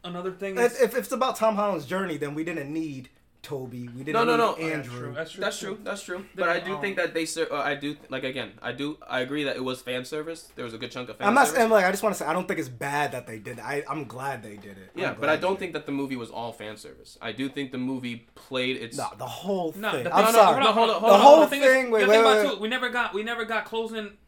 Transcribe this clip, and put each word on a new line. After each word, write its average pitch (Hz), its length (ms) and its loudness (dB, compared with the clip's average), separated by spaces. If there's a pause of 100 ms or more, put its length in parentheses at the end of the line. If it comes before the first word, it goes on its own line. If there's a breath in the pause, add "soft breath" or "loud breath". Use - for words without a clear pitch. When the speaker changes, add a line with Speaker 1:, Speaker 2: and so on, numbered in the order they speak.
Speaker 1:
Another 180 280 -8
thing 196 240 -8
Speaker 2:
If, 240 160 2
Speaker 1:
is 269 80 -6
Speaker 2:
if, 226 120 2
if - 60 -4
it's 214 140 -6
about 254 240 -2
Tom 220 200 2
Holland's 196 300 -2
journey, 175 300 -4
then 143 180 -6
we 156 100 -6
didn't 156 280 -8
need 151 360 -8 (340)
Toby. 123 460 -10
We 123 160 -14
didn't 156 100 -6
Speaker 3:
No, 233 100 2
no, 240 80 2
Speaker 2:
need 233 60 2 (240)
Speaker 3:
no. 160 60 -4
Speaker 1:
Yeah, 160 60 -4
Speaker 2:
Andrew. 120 260 -8
Speaker 1:
true. 123 140 -10
That's 160 180 -10
true. 196 80 -14
Speaker 3:
That's - 180 -6
true. 196 240 -10
That's 202 200 -10
true. 185 320 -10
But 185 120 -2
Speaker 1:
Then, 170 100 0
Speaker 3:
I 175 40 -2
do 185 160 -6
Speaker 1:
um, - 40 -8
Speaker 3:
think 196 160 -6
that 170 180 -2
they 165 100 -2
ser-, 160 280 -4
uh, 147 80 -4
I 143 140 -2
do 143 200 -8
th-, - 160 -20
like, 131 140 -6
again, 127 280 -8 (100)
I 120 100 -8
do, 143 260 -8 (100)
I 127 120 -4
agree 143 240 -4
that 123 120 -4
it 127 80 -8
was 127 180 -6
fan 127 220 -6
service. 156 520 -10
There 127 80 -10
was 113 100 -10
a 110 40 -14
good 117 140 -12
chunk 123 180 -12
of 107 60 -14
fan 202 120 -2
Speaker 2:
I'm 226 60 4
not 269 120 6
Speaker 3:
service. - 120 -2
Speaker 2:
saying, 226 120 4
like, 208 140 6
I 185 60 2
just 196 120 -4
wanna 208 140 0
say, 156 100 -6
I 151 60 -2
don't 180 160 -2
think 170 120 -4
it's 131 80 -8
bad 143 440 -4
that 127 140 -10
they 113 120 -12
did 117 200 -12
it. 107 60 -16
I, 143 240 -6
I'm 147 180 -8
glad 127 360 -8
they 104 140 -16
did 98 220 -18
it. 92 160 -20
I'm 170 60 -10
Speaker 3:
Yeah, 151 140 -4
but 143 140 -2
I 151 40 4
Speaker 2:
glad 156 40 2
they 156 60 -6
Speaker 3:
don't 185 120 0
Speaker 2:
did 190 60 -6
Speaker 3:
think 175 100 -8
Speaker 2:
it. - 40 -14
Speaker 3:
that 151 120 -8
the 143 60 -6
movie 139 240 -4
was 113 140 -10
all 117 220 -8
fan 107 240 -12
service. - 460 -20
I 113 100 -8
do 135 160 -6
think 135 240 -8
the 131 60 -8
movie 123 480 -8 (100)
played 127 420 -6
its 117 180 -12
Speaker 2:
No, 113 120 -6 (100)
the 131 80 -10
whole 175 500 -4
Speaker 1:
No, 214 160 -4
Speaker 2:
thing. 131 120 -4
Speaker 1:
the 175 120 -4
Speaker 2:
I'm 202 80 8
Speaker 1:
thing, 226 100 6
Speaker 2:
sorry. 214 120 10
Speaker 1:
hold 160 100 6
on, - 80 2
Speaker 3:
No, 220 80 6
hold 226 180 4
on, 180 100 0
Speaker 1:
hold - 0 -
Speaker 3:
hold 220 120 6
Speaker 1:
on, - 20 12
Speaker 3:
on, 202 40 10
Speaker 2:
The - 0 -
Speaker 1:
hold - 20 10
on. - 0 -
Speaker 2:
whole 294 240 12
Speaker 1:
The - 60 6
thing 277 120 0
is, 269 60 6
Speaker 2:
thing. 262 220 4
Wait, 220 100 4
Speaker 1:
the 202 120 4
thing 226 120 8
Speaker 2:
wait, 214 80 8
Speaker 1:
about 214 140 4
Speaker 2:
wait. 247 100 -2
Speaker 1:
too, 190 40 -12
we 220 80 -4
never 247 220 -2
got, 226 240 -4
we 208 80 -4
never 226 220 -6
got 220 200 -4
closing 220 460 -8 (180)